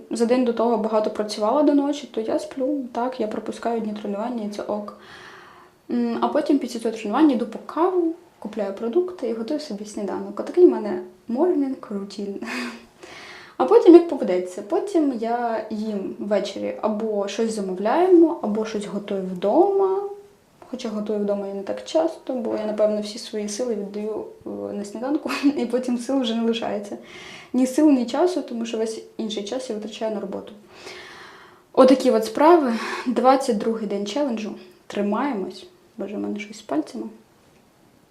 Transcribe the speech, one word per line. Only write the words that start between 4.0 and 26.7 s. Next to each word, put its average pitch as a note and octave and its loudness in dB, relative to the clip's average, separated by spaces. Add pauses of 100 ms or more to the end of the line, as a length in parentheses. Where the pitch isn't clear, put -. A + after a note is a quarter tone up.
тренування, G#3+ -4
і G3+ -4
це - -8
ок. G#3 -6 (920)
М, A#3+ 0
а A#3+ 0
потім C#4+ 2
після A#3 -6
цього A3+ -4
тренування C4 4
йду A3+ 0
по - -10 (140)
каву, E4+ 2 (260)
купляю G3+ -6
продукти A#3+ -2
і A#3 -2
готую A3+ -4
собі G#3 -10
сніданок. G3+ -8
Отакий F4 6
в D4+ 12
мене G#3+ 0 (280)
morning C#4 2
routine. G3+ -8
<laughs> A3+ -10 (1080)
А B3+ 2
потім F#4+ 10
як E4+ 10
поведеться. F#3+ -2
Потім E4 0
я A3+ -2
їм G#3+ -6
ввечері G#3 -2
або G#3 -2
щось G#3+ -2
замовляємо, C4+ 4
або A3 -2
щось G#3 -6
готую G3 -4
вдома. F4 2 (720)
Хоча A#3 -8
готую G#3 -4
вдома G3+ -2
я G3 -8
не G3 -8
так - -8
часто, - -2
бо A3 -4
я, G#3+ -4
напевно, G#3+ 2
всі G#3 -8
свої G#3 -6
сили A#3+ -4
віддаю, G#3 -6 (200)
е, G#3+ -10
на G3+ -8
сніданку, C4 -4 (120)
<laughs> C#4 2
і A#3+ 0
потім A#3+ 0
сил C4 0
вже A3+ -2
не A3+ -2
лишається. G#3+ -2 (560)